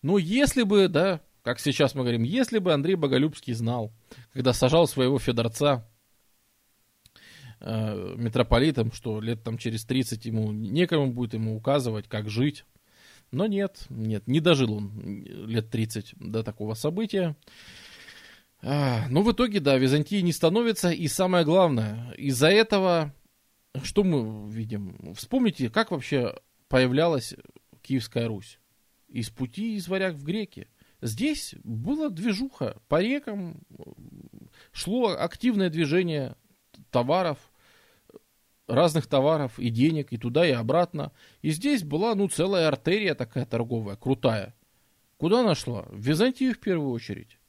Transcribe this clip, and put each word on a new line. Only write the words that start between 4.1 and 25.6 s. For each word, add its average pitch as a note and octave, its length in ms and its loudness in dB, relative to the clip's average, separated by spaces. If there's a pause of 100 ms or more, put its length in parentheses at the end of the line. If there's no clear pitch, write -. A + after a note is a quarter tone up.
когда B2+ 180 2
сажал D3 340 4
своего C3 320 2
Федорца, A#2+ 720 0 (1700)
э, G#2 580 -6
митрополитом, A#2 760 2
что G#2+ 300 -6
лет A2+ 200 -4
там A2+ 140 -6
через A2+ 300 -6
тридцать B2 400 -2
ему A2 260 -2
некому C3+ 600 0
будет A#2 180 -4
ему A2 240 -4
указывать, A#2+ 520 -2
как G#2+ 200 -6
жить. B2+ 380 -2 (640)
Но E3 160 -2
нет, G3 420 -4
нет, A2 380 -6
не C#3 140 2
дожил C3+ 340 2
он G2+ 500 -10 (220)
лет A2+ 240 -4
тридцать A2 460 -6
до A2 260 -6
такого G#2+ 320 -8
события. F3 640 -2 (1200)
А, C3 480 0
но C#3+ 140 2
в A3+ 100 4
итоге, A3 280 0
да, C3+ 180 4
Византии D3 420 2
не F3 120 2
становится. G3 580 2
И D#3 180 -2
самое F#3 380 2
главное, A#2+ 720 2
из-за C#3 300 2
этого, F#3+ 640 4 (680)
что - 220 0
мы A2 480 -2
видим? G#2+ 600 -8
Вспомните, G3+ 560 0